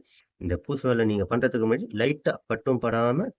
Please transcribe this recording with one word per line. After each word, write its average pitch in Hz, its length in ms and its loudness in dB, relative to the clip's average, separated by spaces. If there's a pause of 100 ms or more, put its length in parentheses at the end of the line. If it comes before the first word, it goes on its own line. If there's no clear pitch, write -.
(400)
இந்த 90 200 -4
பூசு - 240 -6
வேலை 120 220 2
நீங்க 104 200 0
பண்றதுக்கு 117 400 0
முன்னாடி 123 280 0
லைட்டா 139 400 0 (100)
பட்டும் 123 360 -2
படாம 120 380 2 (200)